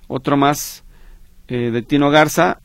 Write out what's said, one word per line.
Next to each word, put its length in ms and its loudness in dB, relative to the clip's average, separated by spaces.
Otro 300 -2
más, 480 -2
eh, 220 -4
de 100 -2
Tino 300 0
Garza, 540 2